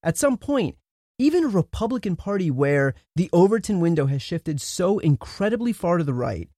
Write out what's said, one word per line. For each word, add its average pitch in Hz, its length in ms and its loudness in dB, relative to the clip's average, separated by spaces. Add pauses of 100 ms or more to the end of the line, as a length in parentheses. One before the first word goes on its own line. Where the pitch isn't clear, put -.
At 165 120 -2
some 277 200 2
point, 269 400 -2 (420)
even 311 260 2
a 294 40 0
Republican 208 680 -2
Party 190 340 -2
where 139 440 2 (220)
the 170 160 0
Overton 196 480 4
window 165 260 2
has 139 160 -2
shifted 160 380 -6
so 190 380 -2
incredibly 214 760 0
far 175 260 0
to 165 60 0
the 139 100 -2
right 117 440 -4